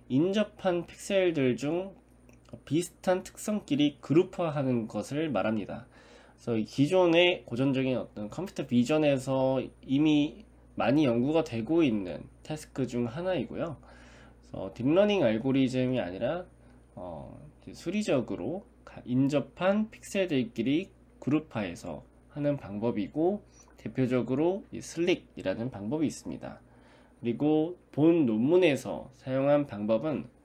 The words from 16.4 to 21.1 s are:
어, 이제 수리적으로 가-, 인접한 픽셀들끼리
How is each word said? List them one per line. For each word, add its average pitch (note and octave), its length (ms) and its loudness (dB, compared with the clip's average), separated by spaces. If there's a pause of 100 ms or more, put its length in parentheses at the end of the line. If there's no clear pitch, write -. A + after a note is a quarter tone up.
어, D#2+ 420 -14 (240)
이제 - 140 -16
수리적으로 E3 880 -4 (200)
가-, - 200 -20
인접한 D3 840 0
픽셀들끼리 D3 1000 -2 (280)